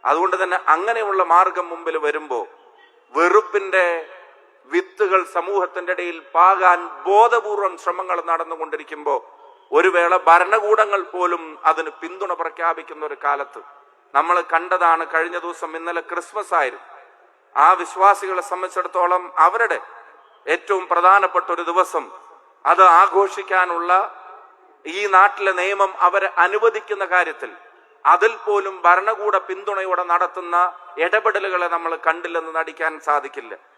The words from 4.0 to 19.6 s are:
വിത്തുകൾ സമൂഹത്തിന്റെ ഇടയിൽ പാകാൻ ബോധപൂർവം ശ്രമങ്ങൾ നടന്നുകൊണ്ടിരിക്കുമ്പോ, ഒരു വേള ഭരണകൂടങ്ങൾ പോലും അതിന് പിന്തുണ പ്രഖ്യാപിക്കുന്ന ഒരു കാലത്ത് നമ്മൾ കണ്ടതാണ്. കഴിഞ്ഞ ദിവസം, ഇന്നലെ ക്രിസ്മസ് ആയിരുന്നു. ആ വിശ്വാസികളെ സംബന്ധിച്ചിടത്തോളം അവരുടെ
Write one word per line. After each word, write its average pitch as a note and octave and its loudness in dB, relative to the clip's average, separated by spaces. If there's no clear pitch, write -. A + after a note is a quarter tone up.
വിത്തുകൾ F#3 -2
സമൂഹത്തിന്റെ F3+ -4
ഇടയിൽ F3 -8
പാകാൻ F3+ 2
ബോധപൂർവം G3+ 2
ശ്രമങ്ങൾ F3+ -6
നടന്നുകൊണ്ടിരിക്കുമ്പോ, D#3 -6
ഒരു E3+ 4
വേള F3 2
ഭരണകൂടങ്ങൾ G3+ 4
പോലും E3+ -4
അതിന് D#3+ 0
പിന്തുണ F3+ -8
പ്രഖ്യാപിക്കുന്ന D#3+ -6
ഒരു D3 -10
കാലത്ത് C#3 -4
നമ്മൾ E3+ 2
കണ്ടതാണ്. E3+ 0
കഴിഞ്ഞ E3+ -2
ദിവസം, E3+ -10
ഇന്നലെ E3+ -6
ക്രിസ്മസ് F3 -10
ആയിരുന്നു. C3+ -4
ആ D3+ 6
വിശ്വാസികളെ F#3+ 0
സംബന്ധിച്ചിടത്തോളം F3+ -4
അവരുടെ F3+ 2